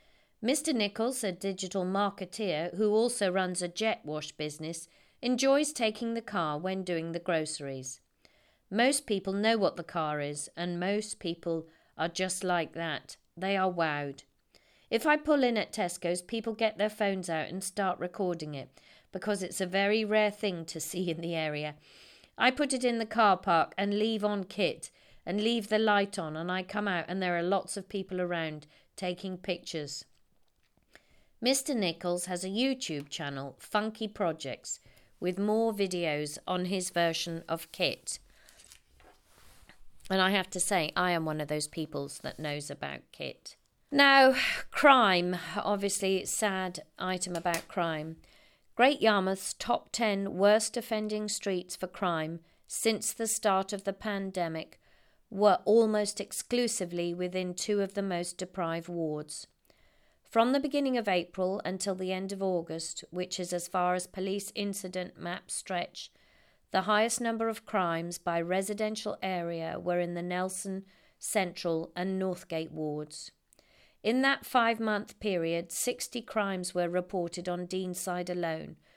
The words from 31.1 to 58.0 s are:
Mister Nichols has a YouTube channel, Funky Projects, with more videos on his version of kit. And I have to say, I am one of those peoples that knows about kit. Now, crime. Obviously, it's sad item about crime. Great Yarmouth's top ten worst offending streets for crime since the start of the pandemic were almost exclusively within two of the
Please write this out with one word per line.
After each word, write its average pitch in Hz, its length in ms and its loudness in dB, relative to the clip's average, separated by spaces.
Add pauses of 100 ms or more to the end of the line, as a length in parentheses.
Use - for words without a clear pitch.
Mister 269 340 2
Nichols 180 520 -2
has 185 180 -4
a 185 40 -6
YouTube 208 600 -2
channel, 139 500 -8
Funky 214 500 -2
Projects, 160 720 -6 (400)
with 180 180 -2
more 220 340 2
videos 170 720 -2
on 180 200 0
his 185 240 -2
version 165 580 0
of 160 220 -6
kit. - 480 -4 (1900)
And 190 100 2
I 190 100 4
have 196 200 0
to 185 100 -4
say, 170 360 0
I 180 160 2
am 165 120 2
one 156 160 -2
of 151 80 -4
those 151 200 -2
peoples 147 500 -6
that - 200 -10
knows 147 320 -6
about 139 420 -10
kit. - 440 -12 (340)
Now, 277 440 8 (360)
crime. 190 680 6 (200)
Obviously, 196 600 0
it's - 140 -4
sad 185 520 -2 (160)
item 180 380 -2
about 170 320 -2
crime. 160 480 -2 (600)
Great 262 240 6
Yarmouth's 196 540 2
top - 380 -2
ten 196 420 0
worst 202 420 4
offending 214 520 -2
streets 185 480 -4
for 185 100 -6
crime 165 540 -2 (260)
since - 460 -2
the 226 160 -4
start 196 440 2
of 196 120 -6
the 196 80 -2
pandemic 190 880 -4 (500)
were 196 340 6
almost 214 560 4
exclusively 180 960 -2
within 180 400 -2
two 208 260 0
of 190 140 -2
the 202 80 -2